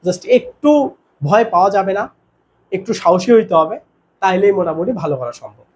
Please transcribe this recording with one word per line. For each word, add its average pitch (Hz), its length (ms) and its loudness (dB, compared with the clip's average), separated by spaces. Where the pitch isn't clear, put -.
Just 180 180 -4
একটু - 340 -2
ভয় 214 240 4
পাওয়া 180 240 4
যাবে 190 220 -2
না, 214 60 -4
একটু 185 140 -8
সাহসী 185 360 0
হইতে 190 240 0
হবে, 160 160 -2
তাইলেই 196 360 2
মোটামুটি 170 340 -4
ভালো 151 180 -4
করা 120 120 -8
সম্ভব। 107 340 -20